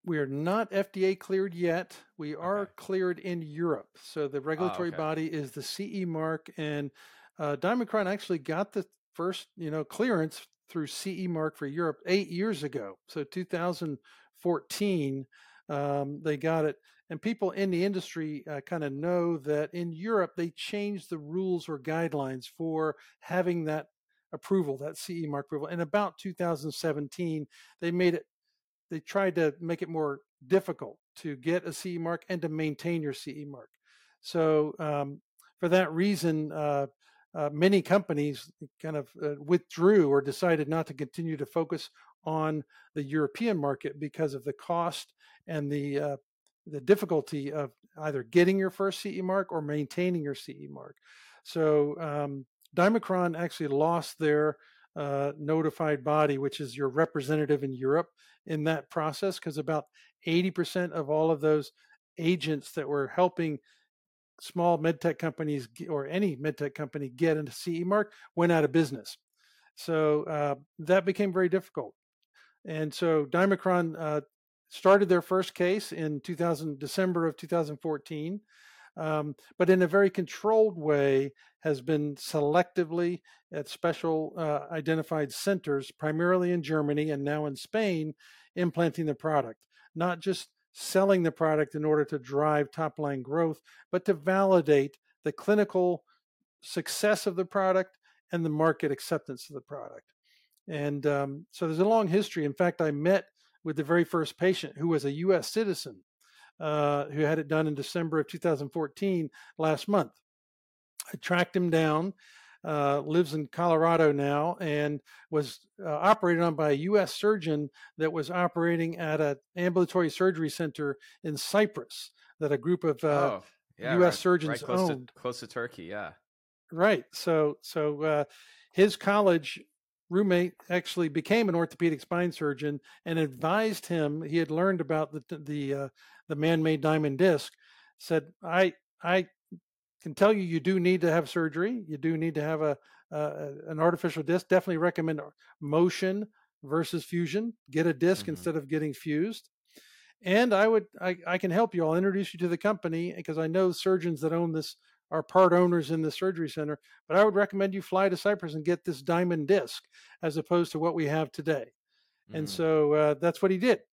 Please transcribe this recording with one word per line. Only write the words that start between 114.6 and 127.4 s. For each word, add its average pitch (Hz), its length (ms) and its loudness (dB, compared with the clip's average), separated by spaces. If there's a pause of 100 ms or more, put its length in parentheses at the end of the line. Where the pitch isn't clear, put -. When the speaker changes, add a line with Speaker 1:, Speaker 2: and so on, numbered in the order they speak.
Speaker 1:
and 147 400 -2 (280)
was, 147 300 -2 (260)
uh, 165 40 -4
operated 175 540 4
on 165 120 2
by 151 160 2
a 139 40 4
U 180 220 0
S 180 160 2
surgeon 160 560 0 (280)
that 156 160 0
was 160 180 -4
operating 170 640 0
at 156 220 -2
an 147 160 2 (220)
ambulatory 175 520 2
surgery 160 400 0
center 147 480 -6 (260)
in 151 120 -4
Cyprus - 760 -2 (280)
that 147 140 0
a 139 40 2
group 175 280 0
of, 151 180 0
uh, 160 40 0
Speaker 2:
Oh, 139 360 0 (340)
yeah, 123 180 -2
Speaker 1:
U 180 100 8
S 170 80 4
Speaker 2:
right, - 0 -
Speaker 1:
surgeons 170 360 0
Speaker 2:
right 120 140 -6
close 175 260 0
Speaker 1:
owned. 127 200 -6
Speaker 2:
to, - 40 -20
close - 280 -8
to 113 60 -14
Turkey, 120 360 -10
yeah. 92 280 -10 (600)
Speaker 1:
Right. 175 400 2
So, 156 500 0